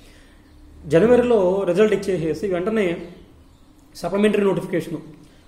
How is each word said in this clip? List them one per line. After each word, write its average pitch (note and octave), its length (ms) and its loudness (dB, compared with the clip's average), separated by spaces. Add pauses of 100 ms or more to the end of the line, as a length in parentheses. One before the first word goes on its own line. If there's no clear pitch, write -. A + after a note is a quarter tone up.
(880)
జనవరిలో G3 840 2
result G3+ 260 2
ఇచ్చేసేసి F3+ 540 -4
వెంటనే F#3 480 -2 (1000)
supplementary G3+ 460 0
notification, F3 540 -2 (520)